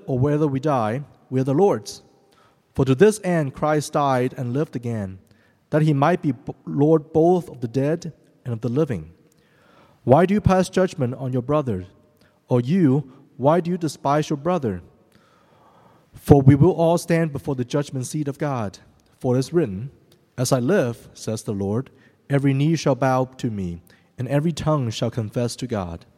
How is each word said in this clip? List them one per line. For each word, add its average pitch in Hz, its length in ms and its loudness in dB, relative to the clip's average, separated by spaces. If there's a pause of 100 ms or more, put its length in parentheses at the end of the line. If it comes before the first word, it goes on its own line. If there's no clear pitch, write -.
or 131 120 -4
whether 147 300 0
we 135 120 -4
die, 131 440 -2 (260)
we 127 120 0
are 131 40 -2
the 135 80 0
Lord's. 151 500 0 (720)
For 139 120 0
to 131 100 2
this 208 280 4
end 160 300 -2
Christ 151 400 -2
died 131 440 0
and 120 160 -6
lived 151 220 -4
again, 107 440 -8 (520)
that 156 100 2
he 156 120 4
might 156 280 2
be 151 100 0
b-, 123 220 -8 (120)
Lord 156 460 2
both 170 380 2
of 127 100 -18
the 120 80 -6
dead 147 460 -4 (320)
and 120 80 -6
of 110 80 -8
the 127 80 -4
living. 117 420 -4 (920)
Why 143 220 6
do 185 80 2
you 208 80 2
pass 185 280 2
judgment 147 460 -2
on 127 180 -8
your 127 80 -2
brother? 123 460 -4 (600)
Or 123 140 2
you, 147 500 2 (260)
why 151 220 2
do 175 120 -2
you 185 60 -2
despise 147 520 -2
your 156 80 -4
brother? 135 440 -4 (1300)
For - 280 6
we 139 140 8
will 160 180 6
all 165 240 2
stand 165 360 -2
before 139 220 -6
the 127 100 -4
judgment 135 400 -4
seat 151 220 -6
of 135 100 -8
God. 123 420 -6 (400)
For 123 160 0
it 131 40 2
is 131 140 -4
written, 127 380 -2 (460)
'As 127 160 0
I 131 60 4
live, 127 540 0
says - 300 -8
the 113 100 -6
Lord, 101 380 -4 (380)
every 139 240 2
knee 147 240 0
shall 139 180 0
bow 131 300 0
to 127 260 -8
me, 87 300 -8 (360)
and 123 100 -8
every 147 260 0
tongue 135 360 -2
shall 113 220 -4
confess 120 460 -4
to 127 100 -10
God.' 90 380 -8 (120)